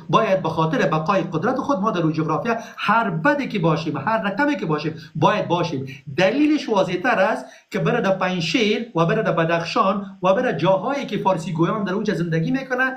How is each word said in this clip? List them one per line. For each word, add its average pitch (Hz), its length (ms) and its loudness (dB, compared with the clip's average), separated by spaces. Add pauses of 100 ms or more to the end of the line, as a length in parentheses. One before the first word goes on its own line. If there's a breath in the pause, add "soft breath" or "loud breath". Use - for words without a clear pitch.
(100)
باید 190 320 4
به 165 60 -2
خاطر 165 300 0
بقای 165 440 2
قدرت 185 340 -2
خود 240 220 0
ما 214 120 0
در 175 100 0
اون 156 120 2
جغرافیا 160 440 -2 (200 loud breath)
هر 214 340 2
بدی 262 380 0
که 214 100 -4
باشیم، 156 380 0
هر 220 260 0
رقمی 285 340 0
که 196 100 -6
باشیم، 151 280 -2 (200 loud breath)
باید 202 340 2
باشیم. 165 380 -2 (300 loud breath)
دلیلش 277 520 2
واضح 185 280 0
تر 180 240 0
است 214 260 0 (240 loud breath)
که 196 80 -4
بره 220 220 0
در 190 100 2
پنجشیر 190 840 0
و 165 120 2
بره 220 160 2
در 185 100 0
بدخشان 170 760 0 (160)
و 190 120 4
بره 240 220 0
جاهایی 190 500 0
که 208 120 -6
فارسی 190 340 -2
گویان 196 320 0
در 180 80 -4
اونجا 208 220 -2
زندگی 165 360 -2
می‌کنه، 262 460 -2